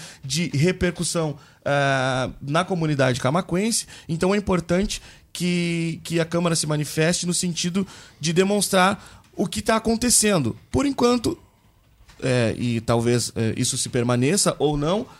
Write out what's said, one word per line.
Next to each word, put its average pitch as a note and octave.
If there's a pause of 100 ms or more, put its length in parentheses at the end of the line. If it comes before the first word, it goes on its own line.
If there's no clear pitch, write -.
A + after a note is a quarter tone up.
(240)
de D3+
repercussão, E3+ (280)
ah, C3+ (140)
na D3+
comunidade D3
camaquense. F#3 (220)
Então, F3+
é -
importante F#3+ (320)
que, E3+
que E3
a D#3+
Câmara E3+
se D#3
manifeste D#3
no F3+
sentido F3 (340)
de D#3+
demonstrar F#3+ (120)
o G#3
que G#3+
tá A3
acontecendo. G#3+ (140)
Por C4+
enquanto, B3 (840)
é, B2
e A#2
talvez, A#2
é, A2
isso B2
se -
permaneça B2
ou D3
não, E3+ (140)